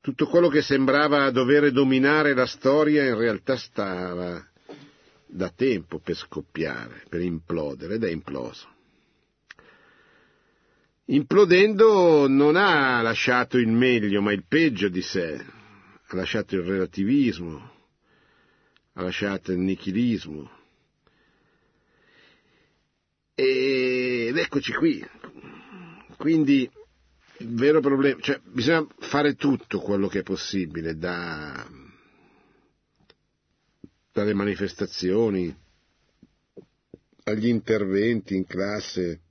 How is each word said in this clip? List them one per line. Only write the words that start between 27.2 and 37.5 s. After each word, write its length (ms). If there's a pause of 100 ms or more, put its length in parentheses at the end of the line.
il 180
vero 240
problema, 400
cioè, 240
bisogna 420 (140)
fare 340
tutto 460
quello 260
che 140
è 20
possibile, 720
da... 720 (2500)
dalle 220
manifestazioni 1200 (1700)
agli 240
interventi 880